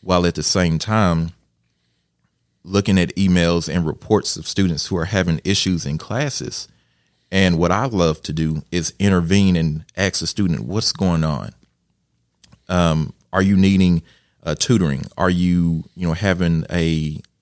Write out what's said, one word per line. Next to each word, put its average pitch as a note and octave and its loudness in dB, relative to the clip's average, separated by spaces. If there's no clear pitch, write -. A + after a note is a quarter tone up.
while F2+ 2
at E2+ 0
the D#2 -6
same E2+ 2
time F2 0
looking G2 2
at E2+ 0
emails E2+ 2
and E2 -2
reports - -2
of D#2 -12
students F2 -2
who F#2+ -4
are E2 -2
having F2 0
issues F#2 -2
in D2 -4
classes. - -8
And F#2 2
what F2 2
I A2 -2
love F2 0
to - -8
do D#2 -2
is F2 -4
intervene F#2+ 4
and D#2 -2
ask F#2+ -2
the E2 -6
student, E2+ -2
"What's F#2+ -4
going E2+ 0
on? C#2+ -6
Um, E2 0
are F#2+ 2
you G2 4
needing, F#2+ 4
uh, D#2+ -4
tutoring? E2 0
Are F#2 0
you, F2 0
you F2+ -6
know, E2 -2
having F2 0
a D#2+ -2